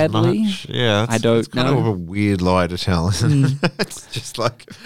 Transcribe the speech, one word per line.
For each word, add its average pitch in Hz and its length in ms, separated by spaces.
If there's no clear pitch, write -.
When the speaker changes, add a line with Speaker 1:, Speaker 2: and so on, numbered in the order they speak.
Speaker 1:
badly. 180 320
Speaker 2:
much. 196 260
Yeah, 110 360
that's, 117 100
Speaker 1:
I - 20
don't 117 200
Speaker 2:
that's 113 120
kind 127 200
Speaker 1:
know. 139 100
Speaker 2:
of - 80
a 113 40
weird 98 500
lie 90 260
to 87 100
tell, 87 320
isn't 101 220
it? - 20
Speaker 1:
Mm. 175 140
Speaker 2:
<laughs> - 60
It's - 260
just - 300
like, - 280